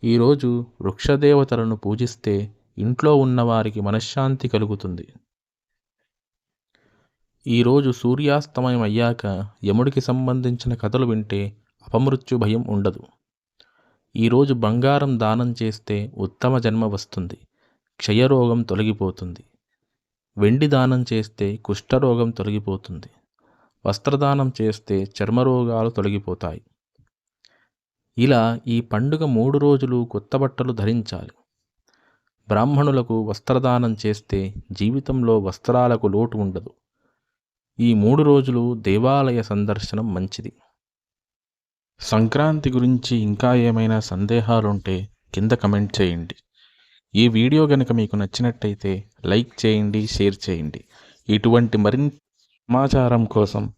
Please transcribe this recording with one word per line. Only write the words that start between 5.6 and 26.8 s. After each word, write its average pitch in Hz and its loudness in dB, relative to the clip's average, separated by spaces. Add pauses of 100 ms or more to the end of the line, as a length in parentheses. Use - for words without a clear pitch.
ఈరోజు 123 4
సూర్యాస్తమయం 127 -2
అయ్యాక 107 -2 (180)
యముడికి 127 0
సంబంధించిన 127 -2
కథలు 117 -2
వింటే 104 -4 (300)
అపమృత్యు 131 0
భయం 113 0
ఉండదు. 101 -2 (1120)
ఈరోజు 123 2
బంగారం 123 0
దానం 117 0
చేస్తే 104 -6
ఉత్తమ 123 -2
జన్మ 113 0
వస్తుంది. 98 -8 (640)
క్షయరోగం 120 2
తొలగిపోతుంది. 98 -4 (920)
వెండి 117 4
దానం 127 2
చేస్తే 107 -4
కుష్ఠరోగం 120 0
తొలగిపోతుంది. 101 -6 (760)
వస్త్రదానం 139 0
చేస్తే 104 -2
చర్మరోగాలు 117 0
తొలగిపోతాయి. 101 -6 (1600)